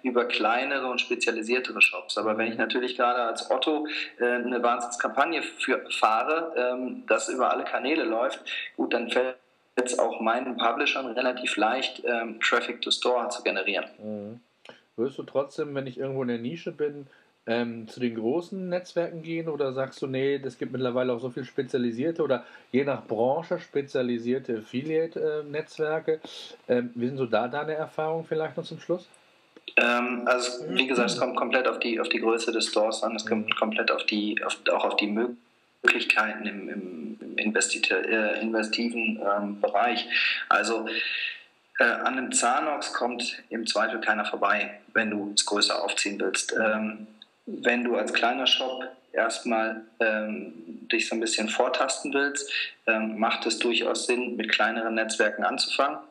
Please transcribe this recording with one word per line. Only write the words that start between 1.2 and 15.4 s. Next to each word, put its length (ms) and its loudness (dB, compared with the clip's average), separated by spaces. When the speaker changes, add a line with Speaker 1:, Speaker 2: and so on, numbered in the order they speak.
Speaker 1:
Shops. 380 2
Aber 220 0
wenn 80 2
ich 80 -4
Speaker 2:
Mhm. 60 -2
Speaker 1:
natürlich 360 0
gerade 240 2
als 300 -2
Otto, 360 0
äh, 60 2
eine 380 0
Wahnsinnskampagne 800 0
für, 480 -2
fahre, 680 2
ähm, 500 -2
das 220 2
über 220 2
alle 140 0
Kanäle 380 0
läuft, 360 0
gut, 200 0
dann 160 0
fällt 240 2
jetzt 220 0
auch 220 2
meinen 360 0
Publishern 480 0
relativ 500 -2
leicht, 480 0
ähm, 360 -2
Traffic 420 2
to 80 -4
Store 400 2
zu 140 -6
generieren. 420 0
Speaker 2:
Mhm. 400 -8
Würdest 240 -2
du 40 -8
trotzdem, 520 -2